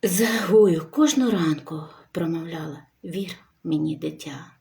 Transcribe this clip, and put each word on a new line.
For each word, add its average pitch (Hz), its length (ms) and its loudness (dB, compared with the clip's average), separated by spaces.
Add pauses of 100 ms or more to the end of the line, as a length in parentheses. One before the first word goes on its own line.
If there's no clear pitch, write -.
загую 202 880 4
кожну 269 400 2
ранку, 160 520 -2 (300)
промовляла, 165 720 -6 (180)
вір 180 300 -8 (300)
мені, 156 320 -2
дитя. 151 500 -10 (140)